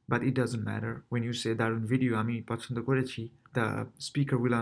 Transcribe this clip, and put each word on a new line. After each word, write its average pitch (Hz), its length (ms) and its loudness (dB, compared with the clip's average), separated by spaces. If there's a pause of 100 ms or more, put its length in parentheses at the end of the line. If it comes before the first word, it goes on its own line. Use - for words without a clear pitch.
(120)
But 117 180 2
it 120 120 2
doesn't 113 300 0
matter। 110 220 -4 (180)
When 120 160 0
you 120 140 -2
say, 113 100 0 (100)
"দারুণ 113 220 2 (100)
ভিডিও 127 200 4 (100)
আমি 117 120 0 (160)
পছন্দ 117 260 -4 (120)
করেছি," 131 320 0 (360)
the 110 120 2 (380)
speaker 139 360 0
will 120 180 4